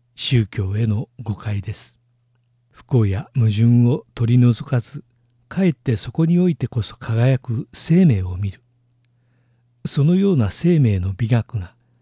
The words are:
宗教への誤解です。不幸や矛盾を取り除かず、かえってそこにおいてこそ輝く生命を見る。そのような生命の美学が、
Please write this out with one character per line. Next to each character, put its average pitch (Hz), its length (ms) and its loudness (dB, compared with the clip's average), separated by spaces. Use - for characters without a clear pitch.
宗 113 320 0
教 98 300 -6
へ 113 100 0
の 107 220 -2
誤 107 120 -6
解 101 280 -6
で 110 100 -10
す。 - 260 -16
不 - 140 -20
幸 117 220 0
や 98 280 -4
矛 113 140 2
盾 120 380 4
を 123 180 -2
取 120 200 0
り 127 40 6
除 123 300 2
か 123 120 -2
ず、 - 240 -16
か 196 160 -4
え 180 60 2
っ - 20 -4
て - 240 -4
そ - 160 -12
こ 160 140 0
に 175 120 2
お 180 120 2
い 151 60 -4
て 120 120 -6
こ 110 140 -4
そ - 160 -10
輝 120 400 0
く - 340 -6
生 175 320 2
命 110 180 4
を 90 140 -6
見 98 140 -4
る。 - 120 -18
そ - 180 0
の 170 100 4
よ 196 200 2
う - 20 2
な 107 140 0
生 170 280 0
命 110 200 2
の 92 160 -4
美 110 140 -4
学 113 300 -2
が、 87 160 -10